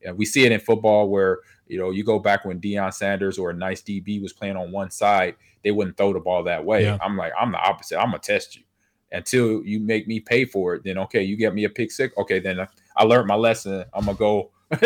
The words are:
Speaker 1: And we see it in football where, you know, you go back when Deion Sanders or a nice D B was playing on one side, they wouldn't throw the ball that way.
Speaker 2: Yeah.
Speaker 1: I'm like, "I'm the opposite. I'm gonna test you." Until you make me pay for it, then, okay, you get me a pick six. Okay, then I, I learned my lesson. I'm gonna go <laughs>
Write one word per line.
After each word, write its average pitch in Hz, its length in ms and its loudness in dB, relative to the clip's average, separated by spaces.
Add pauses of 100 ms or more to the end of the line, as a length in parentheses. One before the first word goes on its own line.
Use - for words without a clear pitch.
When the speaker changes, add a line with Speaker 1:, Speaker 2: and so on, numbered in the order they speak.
Speaker 1:
And 90 140 -10
we 104 80 0
see 135 180 6
it 117 80 8
in 104 80 2
football 107 480 4
where, 95 300 2 (300)
you 90 100 -6
know, 92 120 -2
you 98 140 -4
go 107 140 2
back 101 260 0
when 90 160 -6
Deion 101 320 -2
Sanders 98 460 -2
or 90 120 -4
a 85 40 -6
nice 92 260 -6
D 98 200 -8
B 101 200 -6
was 95 140 -10
playing 98 240 -8
on 90 140 -8
one 95 180 -6
side, 98 460 2 (280)
they 104 60 2
wouldn't 101 260 -2
throw 101 160 2
the 92 80 -2
ball 90 240 0
that 85 220 -2
way. 104 180 4
Speaker 2:
Yeah. 104 160 0
Speaker 1:
I'm 98 160 -4
like, 90 240 -6
"I'm 117 120 0
the 87 60 -4
opposite. 90 400 -2
I'm 113 120 2
gonna 87 80 -4
test - 380 -4
you." - 60 -20 (500)
Until 110 520 0
you 107 160 -4
make 107 260 -2
me 110 140 -4
pay 127 240 2
for 90 320 -2
it, - 80 -12
then, 95 120 -6
okay, 95 240 -2
you 98 160 -2
get 110 160 2
me 104 120 -2
a 101 40 0
pick 110 220 -4
six. - 260 -4
Okay, 95 220 -2
then 92 220 -4
I, 95 80 -6 (280)
I 104 60 4
learned 113 240 6
my 101 80 2
lesson. 104 580 0
I'm 101 120 -4
gonna 101 120 -2
go 104 360 0 (180)
<laughs> 156 40 -2 (120)